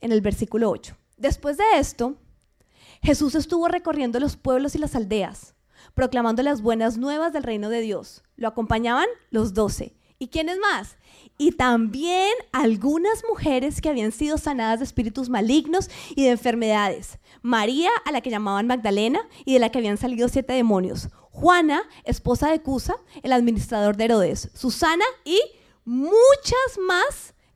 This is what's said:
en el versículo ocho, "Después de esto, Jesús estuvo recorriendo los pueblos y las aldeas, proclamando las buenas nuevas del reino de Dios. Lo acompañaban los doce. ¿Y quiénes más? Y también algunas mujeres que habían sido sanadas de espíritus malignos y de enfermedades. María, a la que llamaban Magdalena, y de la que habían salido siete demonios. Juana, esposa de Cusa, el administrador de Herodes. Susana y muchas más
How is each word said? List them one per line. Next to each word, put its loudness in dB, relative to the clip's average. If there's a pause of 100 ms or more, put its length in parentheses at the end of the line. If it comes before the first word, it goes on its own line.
en -4
el 4
versículo 0
ocho, -8 (220)
"Después -2
de 2 (100)
esto, 0 (880)
Jesús 2
estuvo 0
recorriendo -2
los -2
pueblos 0
y -4
las -4
aldeas, -4 (380)
proclamando 0
las 0
buenas 0
nuevas -2
del -4
reino -6
de -2
Dios. -8 (140)
Lo -4
acompañaban 0 (200)
los 0
doce. -2 (240)
¿Y -10
quiénes -4
más? -2 (400)
Y 2
también 2 (200)
algunas 0
mujeres -2
que -2
habían -2
sido -2
sanadas -2
de -6
espíritus -4
malignos 2 (240)
y 0
de 6
enfermedades. 0 (220)
María, 0 (140)
a -4
la -2
que -6
llamaban -2
Magdalena, 0 (260)
y 4
de 8
la 2
que -4
habían 0
salido -2
siete -2
demonios. 0 (240)
Juana, 4 (220)
esposa 0
de 0
Cusa, -4 (300)
el -2
administrador 2
de 0
Herodes. 0
Susana 0 (200)
y 2 (440)
muchas 4
más -2 (220)